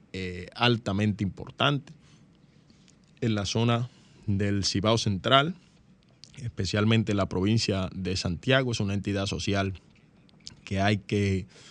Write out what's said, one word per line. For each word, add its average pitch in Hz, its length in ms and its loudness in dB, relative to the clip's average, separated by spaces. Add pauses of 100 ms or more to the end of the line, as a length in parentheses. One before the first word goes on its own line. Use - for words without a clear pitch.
(120)
eh, 90 440 -8
altamente 107 640 0
importante 135 680 -4 (1300)
en 117 140 0
la 101 100 0
zona 117 460 0 (360)
del 101 380 0
Cibao 107 340 2
Central, 127 560 2 (880)
especialmente 107 720 2
en 101 60 0
la 95 100 0
provincia 95 640 0
de 92 220 -4
Santiago. 123 560 0
Es 110 80 -4
una 101 140 0
entidad 98 320 -2
social 98 480 -2 (920)
que 95 160 -4
hay 101 180 4
que, 98 480 0 (240)